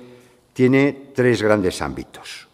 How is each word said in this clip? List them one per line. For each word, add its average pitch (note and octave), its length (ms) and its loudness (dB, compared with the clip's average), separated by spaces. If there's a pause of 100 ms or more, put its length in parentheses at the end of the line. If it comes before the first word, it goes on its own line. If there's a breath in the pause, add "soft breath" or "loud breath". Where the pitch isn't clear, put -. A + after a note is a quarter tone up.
(540 loud breath)
tiene C3+ 600 0
tres B2 280 0
grandes G#2+ 400 0
ámbitos. - 720 -12